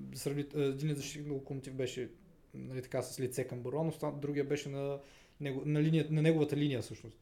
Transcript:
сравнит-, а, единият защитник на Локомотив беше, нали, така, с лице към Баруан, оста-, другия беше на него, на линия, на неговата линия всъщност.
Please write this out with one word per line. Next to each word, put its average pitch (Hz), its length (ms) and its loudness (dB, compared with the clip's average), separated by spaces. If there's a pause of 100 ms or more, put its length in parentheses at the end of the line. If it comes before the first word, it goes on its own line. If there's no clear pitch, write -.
(160)
сравнит-, 143 400 -2
а, 147 80 2
единият 139 340 2
защитник 147 300 -8
на 147 60 -2
Локомотив 135 400 -6
беше, 123 360 -4 (440)
нали, 131 280 -6
така, 127 200 -2
с - 180 -8
лице 127 280 0
към 123 120 -6
Баруан, 135 280 0
оста-, 151 240 -2
другия 143 340 0
беше 143 240 -2
на 139 300 -2 (420)
него, 135 240 -2
на 151 180 4
линия, 156 260 6
на 156 120 4
неговата 151 360 6
линия 143 240 2
всъщност. - 400 -12